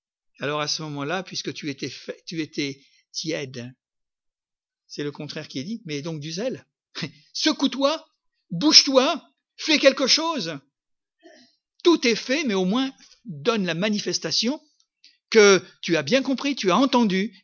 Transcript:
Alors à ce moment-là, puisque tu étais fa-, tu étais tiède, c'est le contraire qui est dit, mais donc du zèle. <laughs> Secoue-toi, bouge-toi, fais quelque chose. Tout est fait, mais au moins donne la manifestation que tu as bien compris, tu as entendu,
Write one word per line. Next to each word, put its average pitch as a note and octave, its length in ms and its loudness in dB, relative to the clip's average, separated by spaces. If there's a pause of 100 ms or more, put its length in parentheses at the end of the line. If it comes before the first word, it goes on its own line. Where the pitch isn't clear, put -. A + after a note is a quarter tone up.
(380)
Alors D3 220 -4
à D3 80 -4
ce - 140 -6
moment-là, D3+ 400 -6
puisque E3+ 300 -10
tu D3+ 180 -10
étais C#3 200 -10
fa-, - 240 -12 (120)
tu D#3+ 160 -8
étais C#3+ 380 -8 (320)
tiède, C3+ 600 -8 (1120)
c'est - 160 -12
le D3 100 -6
contraire D3+ 360 -12
qui C#3+ 100 -10
est C3 60 -6
dit, A3+ 200 -10
mais D3 180 -8
donc D#3+ 180 -8
du D3+ 100 -10
zèle. G3 360 -8 (280)
<laughs> - 380 -12
Secoue-toi, C#4+ 760 0 (440)
bouge-toi, C#4 720 4 (340)
fais D4+ 220 2
quelque C#4 280 4
chose. A#3+ 520 0 (1300)
Tout E4 180 6
est A#3 120 2
fait, C#4+ 260 -2
mais A#3+ 120 -2
au F#3+ 100 2
moins C4 280 0 (340)
donne F#3+ 380 -2
la E3+ 100 -2
manifestation G#3 840 -2 (720)
que G3+ 320 8 (200)
tu E3+ 140 0
as D3+ 60 0
bien F#3 180 2
compris, C4+ 360 -2
tu F#3 160 0
as F3 40 4
entendu, A3+ 560 2 (120)